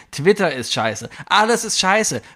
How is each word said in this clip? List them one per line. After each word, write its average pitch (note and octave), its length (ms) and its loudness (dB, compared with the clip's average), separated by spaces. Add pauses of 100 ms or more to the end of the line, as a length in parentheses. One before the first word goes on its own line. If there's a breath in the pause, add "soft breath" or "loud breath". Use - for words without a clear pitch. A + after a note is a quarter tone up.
(120 loud breath)
Twitter F#3 380 2
ist B2+ 220 -6
scheiße. A2 380 -4 (180 loud breath)
Alles A3 380 2
ist - 120 -4
scheiße. F#3+ 440 0 (140 loud breath)